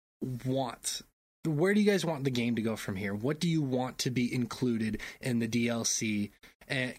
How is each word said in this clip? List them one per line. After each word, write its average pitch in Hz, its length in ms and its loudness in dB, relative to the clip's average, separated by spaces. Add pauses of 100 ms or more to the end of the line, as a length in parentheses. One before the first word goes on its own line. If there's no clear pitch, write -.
(460)
want? 127 560 -2 (440)
Where 165 280 2
do 208 80 4
you 202 80 6
guys 185 160 4
want 147 180 -2
the 139 80 0
game 120 240 2
to 110 60 0
go 110 140 0
from 101 200 -6
here? 98 180 -2
What 131 260 -2
do 170 100 2
you 160 120 4
want 127 380 -2
to 143 100 -2
be 123 240 0
included 113 680 0 (200)
in 120 180 0
the 117 80 0
D 117 220 2
L 113 160 0
C, 104 460 0 (360)
eh, 127 320 -2